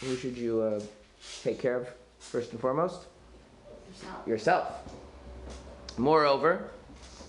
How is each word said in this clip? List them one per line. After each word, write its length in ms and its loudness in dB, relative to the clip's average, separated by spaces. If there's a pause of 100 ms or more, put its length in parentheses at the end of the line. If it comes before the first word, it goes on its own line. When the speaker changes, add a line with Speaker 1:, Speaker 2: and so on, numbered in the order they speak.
Speaker 1:
who 160 -2
should 200 -4
you, 240 2
uh, 200 2 (640)
take 160 0
care 160 2
of 120 -4 (300)
first 320 -4
and 100 -8
foremost? 440 2 (880)
Speaker 2:
Yourself. 340 -12
Speaker 1:
Yourself. 420 4 (1300)
Moreover, 720 6 (580)